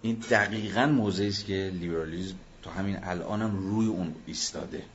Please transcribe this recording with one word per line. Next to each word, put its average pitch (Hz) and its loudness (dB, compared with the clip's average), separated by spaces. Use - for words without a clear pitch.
این 113 -2
دقیقاً 107 4
موضعی 104 4
است 98 -2
که 95 0
لیبرالیسم 85 -4
تا 85 -12
همین 95 -2
الانم 101 -2
روی 107 2
اون 90 -2
ایستاده 80 -6